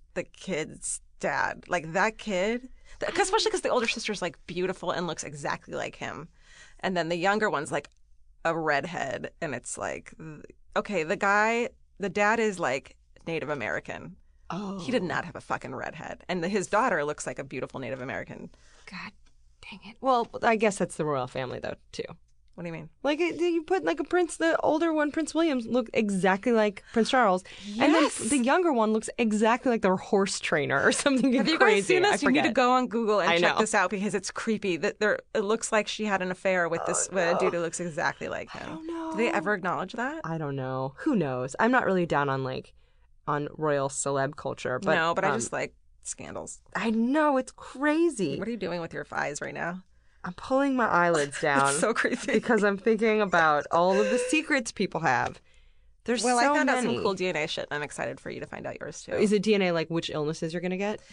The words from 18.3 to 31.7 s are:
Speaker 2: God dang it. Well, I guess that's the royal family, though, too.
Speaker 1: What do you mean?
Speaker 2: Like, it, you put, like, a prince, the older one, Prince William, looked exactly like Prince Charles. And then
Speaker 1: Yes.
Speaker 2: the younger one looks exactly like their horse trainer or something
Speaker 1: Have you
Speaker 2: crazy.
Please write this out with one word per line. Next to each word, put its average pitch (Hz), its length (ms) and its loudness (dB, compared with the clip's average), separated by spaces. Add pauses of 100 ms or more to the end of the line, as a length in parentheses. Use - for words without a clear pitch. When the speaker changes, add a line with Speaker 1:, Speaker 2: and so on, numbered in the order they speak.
Speaker 2:
God 185 200 -12 (600)
dang 196 140 -18
it. 214 160 -20
Well, 247 260 2 (160)
I 226 120 4
guess 208 220 2
that's - 200 -2
the 160 80 -2
royal 135 220 -2
family, 127 320 -6
though, - 160 -8 (180)
too. - 100 -6 (520)
Speaker 1:
What 175 80 -12
do 175 40 -8
you 165 60 -8
mean? 156 160 -12 (120)
Speaker 2:
Like, 294 200 0
it, 330 180 0
you 339 240 0
put, 359 220 0
like, 330 160 0
a - 20 -6
prince, 349 320 0
the 320 240 2
older 320 320 2
one, 302 200 2
Prince 320 220 -2
William, 302 260 2
looked 226 340 0
exactly 196 580 2
like 214 400 2
Prince 220 180 2
Charles. 202 360 4 (340)
And 294 160 6
then - 80 6
Speaker 1:
Yes. 480 140 0
Speaker 2:
the 277 220 2
younger 311 340 4
one 220 180 4
looks 220 260 0
exactly 226 540 4
like 226 120 2
their 185 120 4
horse 196 420 0
trainer 139 460 2
or 220 80 6
something 262 420 2
Speaker 1:
Have 226 140 4
you 320 100 2
Speaker 2:
crazy. 403 200 6